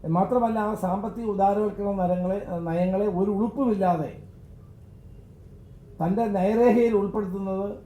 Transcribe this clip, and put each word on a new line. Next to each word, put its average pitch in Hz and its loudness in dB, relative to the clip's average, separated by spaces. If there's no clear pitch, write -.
മാത്രമല്ല, 226 2
ആ 214 -2
സാമ്പത്തിക 202 -4
ഉദാരവൽക്കരണ 202 2
നയങ്ങളെ, 180 0
നയങ്ങളെ 185 2
ഒരു 202 2
ഉളുപ്പുമില്ലാതെ 196 0
തൻ്റെ 202 0
നയരേഖയിൽ 226 4
ഉൾപ്പെടുത്തുന്നത് 196 -4